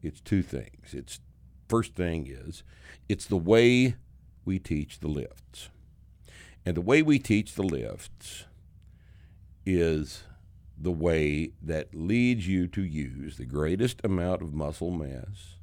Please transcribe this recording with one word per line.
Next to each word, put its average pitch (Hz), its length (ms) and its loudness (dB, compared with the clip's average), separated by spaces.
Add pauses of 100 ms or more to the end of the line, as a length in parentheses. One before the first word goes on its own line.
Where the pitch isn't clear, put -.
It's 78 200 -10
two 95 220 2
things. - 500 -10
It's, - 260 -12 (480)
first 113 260 0
thing 82 340 -2
is, 65 360 -14 (460)
it's - 160 -2
the 101 120 0
way 120 600 6 (480)
we 95 140 0
teach 76 400 -6
the 76 100 -4
lifts. - 600 -8 (960)
And 90 80 0
the 85 60 -2
way 135 220 6
we 151 160 6
teach 107 340 2
the 98 100 -2
lifts 60 840 -6 (1200)
is 82 560 2 (520)
the 78 160 -2
way 80 600 2 (100)
that 78 320 -4
leads 107 540 2
you 92 200 2
to 95 160 -4
use 73 540 -6
the 64 80 -12
greatest 80 580 0
amount 92 380 0
of 78 120 -8
muscle 78 360 -4
mass 76 720 -8